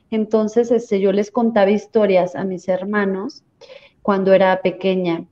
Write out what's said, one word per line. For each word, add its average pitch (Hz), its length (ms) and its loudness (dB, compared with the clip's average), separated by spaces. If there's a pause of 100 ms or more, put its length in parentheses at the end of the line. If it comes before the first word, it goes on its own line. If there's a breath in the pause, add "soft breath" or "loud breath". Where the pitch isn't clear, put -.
Entonces, 220 640 0
este, 226 300 0
yo 196 100 2
les 202 200 -2
contaba 214 400 2
historias 196 640 0
a 185 100 -6
mis 185 240 -6
hermanos 196 760 -4 (580 loud breath)
cuando 190 320 2
era 185 280 2
pequeña. 180 720 -2